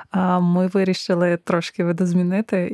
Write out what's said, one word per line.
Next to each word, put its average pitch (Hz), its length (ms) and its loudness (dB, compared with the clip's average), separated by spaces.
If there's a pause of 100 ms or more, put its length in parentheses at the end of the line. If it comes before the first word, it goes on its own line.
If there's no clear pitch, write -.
(100)
А 185 300 0
ми 175 260 2
вирішили 180 680 0
трошки 175 480 -4
видозмінити 180 880 0